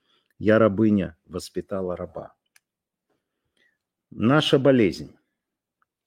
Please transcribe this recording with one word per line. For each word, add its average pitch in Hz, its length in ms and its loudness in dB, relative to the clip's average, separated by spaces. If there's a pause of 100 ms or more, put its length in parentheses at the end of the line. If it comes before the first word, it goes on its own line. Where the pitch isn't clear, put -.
(380)
Я 107 200 2
рабыня, 101 580 0 (100)
воспитала 90 720 -10
раба». - 380 -14 (1800)
Наша 143 480 2
болезнь. 123 560 0 (920)